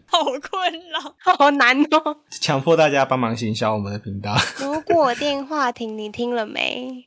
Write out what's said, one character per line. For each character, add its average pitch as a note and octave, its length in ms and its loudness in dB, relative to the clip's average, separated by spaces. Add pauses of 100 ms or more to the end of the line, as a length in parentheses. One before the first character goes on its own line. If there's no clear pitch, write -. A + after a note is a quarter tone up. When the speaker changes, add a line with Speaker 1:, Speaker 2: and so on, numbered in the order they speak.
Speaker 1:
好 E4+ 160 2
困 E4 500 -4 (160)
扰。 D#4 260 -8 (220)
Speaker 2:
好 C#4+ 140 6
难 C4 280 4 (120)
哦。 D#4 260 2 (140)
Speaker 3:
强 - 280 -2
迫 D#3+ 160 4
大 D#3 140 6
家 C#3 160 2
帮 C3 140 0
忙 A#2 180 0
行 A2 160 -4
销 A2 220 0
我 - 20 -2
们 G2+ 160 -4
的 G#2 60 -8
频 G2 200 -10
道。 G#2 160 -4 (220)
Speaker 2:
如 C#4+ 240 -4
果 D4+ 320 2
电 C#4 320 -4
话 C#4 260 -2
亭， A3 240 -10
你 G#3+ 140 -10
听 A#3+ 240 -4
了 A3+ 140 -4
没？ B3+ 600 -6